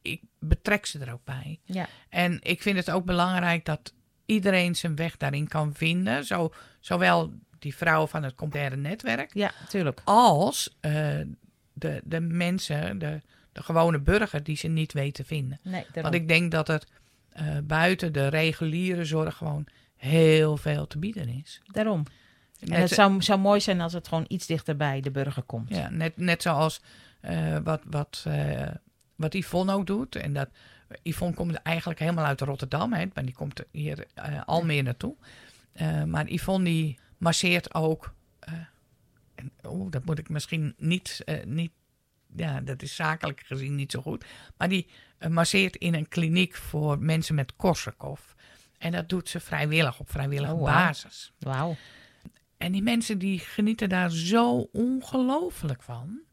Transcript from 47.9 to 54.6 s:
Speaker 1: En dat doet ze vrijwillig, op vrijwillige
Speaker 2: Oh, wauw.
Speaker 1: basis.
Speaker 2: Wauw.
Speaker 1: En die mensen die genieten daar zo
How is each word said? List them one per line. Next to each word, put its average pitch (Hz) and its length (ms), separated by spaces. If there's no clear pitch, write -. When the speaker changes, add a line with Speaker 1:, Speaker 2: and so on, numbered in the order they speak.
Speaker 1:
En 170 140
dat 175 160
doet 180 200
ze 175 120
vrijwillig, 151 600
op - 100
vrijwillige 143 420
Speaker 2:
Oh, 165 100
wauw. 143 120
Speaker 1:
basis. - 640
Speaker 2:
Wauw. 143 380
Speaker 1:
En 175 160
die 196 100
mensen 226 360
die 185 200
genieten 214 500
daar 180 220
zo 233 600